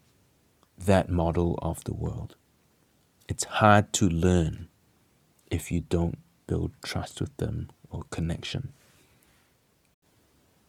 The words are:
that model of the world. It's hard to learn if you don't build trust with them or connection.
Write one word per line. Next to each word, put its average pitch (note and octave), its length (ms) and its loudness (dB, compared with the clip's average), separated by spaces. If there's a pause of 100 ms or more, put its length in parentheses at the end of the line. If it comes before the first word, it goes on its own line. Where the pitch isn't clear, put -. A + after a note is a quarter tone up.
(760)
that F#2 320 2
model E2+ 520 2
of E2 240 -4
the - 80 -4
world. - 420 -8 (920)
It's - 180 -6
hard G#2 480 6
to G2 160 2
learn E2+ 580 2 (840)
if - 220 -4
you F2 100 0
don't E2+ 360 -2 (300)
build E2+ 240 -2 (120)
trust - 380 -8
with - 160 -6
them - 320 -4 (220)
or F2 180 -8
connection. - 640 -6 (1900)